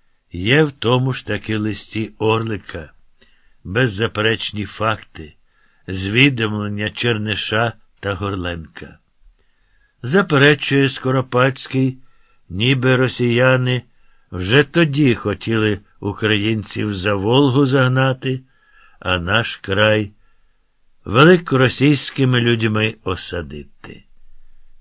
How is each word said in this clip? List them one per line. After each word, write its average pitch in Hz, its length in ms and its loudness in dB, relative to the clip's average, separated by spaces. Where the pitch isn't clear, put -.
є 117 320 2
в 147 80 -2
тому 127 420 0
ж - 120 -12
таки 104 320 -4
листі 107 600 -6
Орлика, 110 720 -4
беззаперечні 107 1000 -2
факти, 101 680 -8
звідомлення 104 1040 -2
Черниша 110 840 -4
та 101 140 -4
Горленка. 87 840 -8
Заперечує 139 840 4
Скоропадський, 131 1080 -2
ніби 127 460 0
росіяни 127 840 2
вже 95 320 2
тоді 147 520 2
хотіли 104 640 -2
українців 104 960 -2
за 95 180 -2
Волгу 127 520 4
загнати, 131 760 0
а 92 180 -2
наш 98 380 -2
край 107 560 0
великоросійськими 135 1400 4
людьми 110 640 0
осадити. 80 1000 -10